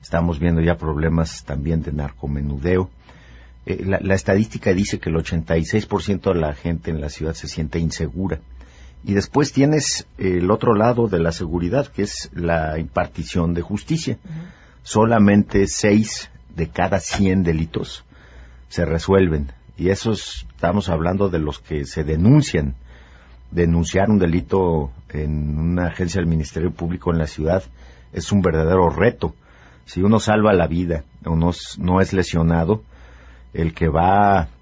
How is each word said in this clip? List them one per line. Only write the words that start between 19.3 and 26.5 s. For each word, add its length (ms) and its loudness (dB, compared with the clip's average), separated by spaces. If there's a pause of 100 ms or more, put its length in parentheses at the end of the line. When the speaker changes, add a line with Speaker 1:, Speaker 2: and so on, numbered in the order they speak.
Speaker 1:
Y 120 0
esos, 680 -4
estamos 340 0
hablando 400 0
de 100 -2
los 200 -4
que 260 -6
se 180 -6
denuncian. 720 2 (760)
Denunciar 580 2
un 100 4
delito 720 0 (180)
en 480 -4
una 300 0
agencia 320 -4
del 100 0
Ministerio 420 -2